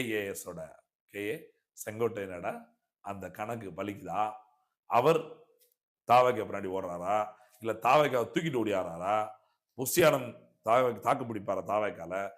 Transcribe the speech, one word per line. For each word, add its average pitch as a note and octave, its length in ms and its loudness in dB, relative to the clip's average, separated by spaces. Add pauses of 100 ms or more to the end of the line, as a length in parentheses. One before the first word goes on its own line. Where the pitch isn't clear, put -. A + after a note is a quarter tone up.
ஏ G#2+ 200 -2
எஸ் F#2+ 200 -10
ஓட, F2 140 -12 (520)
கே G2+ 120 -6
ஏ A2 100 -4 (420)
செங்கோட்டையனோட G#2 720 -4 (540)
அந்த G2 280 -10
கணக்கு G#2+ 420 -8
பலிக்குதா? G2 500 -4 (680)
அவர் D3 300 4 (920)
தாவேக்கா B2 360 6
பின்னாடி G2 260 -6
ஓடுறாரா, F#2 440 -2 (460)
இல்ல A2 180 -2
தாவேக்காவை B2+ 480 4
தூக்கிட்டு E3 340 -2
ஓடியாராரா? F#2 540 0 (640)
புஷியானந்த் C3+ 540 2 (340)
தாவே-, A#2+ 360 4
தாக்கு B2+ 240 0
பிடிப்பாரா G2+ 400 -4
தாவேக்கால, F#2+ 480 -2 (240)